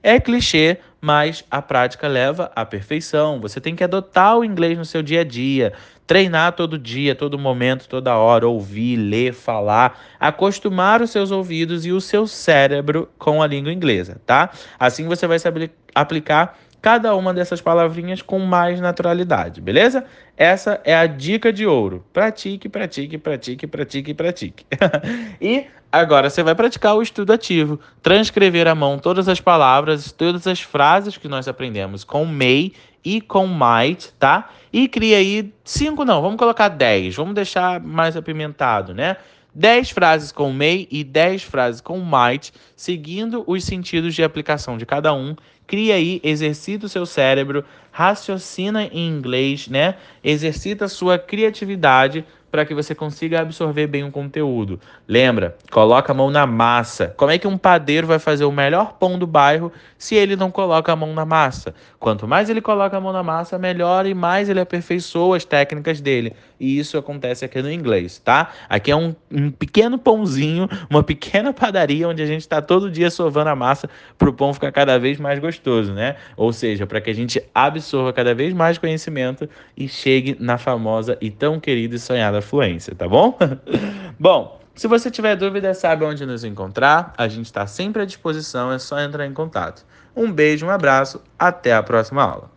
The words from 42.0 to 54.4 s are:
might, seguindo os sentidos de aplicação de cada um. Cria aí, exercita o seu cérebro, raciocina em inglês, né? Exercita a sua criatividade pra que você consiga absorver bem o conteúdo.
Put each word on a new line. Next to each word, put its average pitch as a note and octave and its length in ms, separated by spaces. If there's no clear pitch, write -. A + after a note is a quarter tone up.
might, C#3 520
seguindo F#3+ 680
os F3+ 180
sentidos E3+ 500
de E3 80
aplicação D3+ 540
de A2+ 100
cada D3 260
um. C#3 220
Cria G#3 300
aí, F3 260
exercita D#3 640
o - 20
seu F3+ 160
cérebro, C#3 600
raciocina G3 920
em E3 240
inglês, C3+ 600
né? D#3 280
Exercita D#3 640
a - 20
sua F3+ 300
criatividade F3+ 1080
pra D3+ 140
que D3+ 100
você D3+ 200
consiga D#3+ 460
absorver D#3 460
bem C#3+ 180
o C#3+ 60
conteúdo. C#3 680